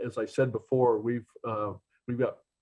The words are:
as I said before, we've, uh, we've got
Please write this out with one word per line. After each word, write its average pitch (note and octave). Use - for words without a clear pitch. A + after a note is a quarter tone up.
as A2+
I A2
said B2+
before, A#2+
we've, A#2
uh, G#2+
we've A#2+
got A#2+